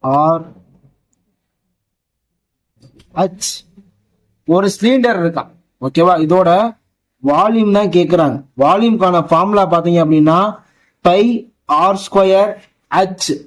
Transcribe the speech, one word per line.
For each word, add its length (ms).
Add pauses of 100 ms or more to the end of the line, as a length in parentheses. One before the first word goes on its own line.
ஆர், 400 (2750)
ஹச். 300 (1000)
ஒரு 280
சிலிண்டர் 460
இருக்கான், 280 (360)
ஓகேவா? 280 (100)
இதோட 260 (760)
வால்யூம் 540
தான் 180
கேக்குறாங்க. 420 (260)
வால்யூம்கான 680
ஃபார்முலா 340 (100)
பாத்தீங்க 300
அப்படின்னா, 340 (680)
பை 140 (600)
ஆர் 240
ஸ்கொயர் 460 (460)
ஹச். 320 (180)